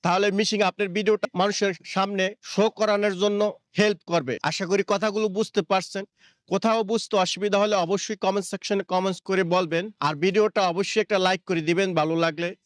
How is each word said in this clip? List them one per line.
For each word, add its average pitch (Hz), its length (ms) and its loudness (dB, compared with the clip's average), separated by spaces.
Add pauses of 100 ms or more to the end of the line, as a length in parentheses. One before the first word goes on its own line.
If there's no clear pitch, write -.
তাহলে 190 220 2 (100)
মেশিন 208 240 0 (100)
আপনার 202 260 -4
ভিডিওটা 214 300 0 (140)
মানুষের 196 320 0 (200)
সামনে 196 320 0 (280)
শো 202 120 4 (120)
করানোর 208 460 0
জন্য 208 180 0 (380)
হেল্প 208 200 2 (120)
করবে। 135 220 0 (160)
আশা 180 220 -4
করি 196 120 0 (100)
কথাগুলো 214 320 0 (120)
বুঝতে 214 240 -2 (100)
পারছেন। 190 320 -2 (480)
কোথাও 220 280 2 (120)
বুঝতে 226 220 -2 (100)
অসুবিধা 196 400 0
হলে 208 120 2 (100)
অবশ্যই 196 400 -4
কমেন্ট 196 260 0
সেকশনে 196 320 -2 (100)
কমেন্টস 185 260 0 (100)
করে 190 140 2 (120)
বলবেন। 170 280 0 (240)
আর 156 60 0 (100)
ভিডিওটা 208 380 2 (100)
অবশ্যই 190 320 -2
একটা 202 220 0
লাইক 185 240 2
করে 170 200 0
দিবেন 190 200 2 (100)
ভালো 160 160 0 (100)
লাগলে 165 240 -4 (160)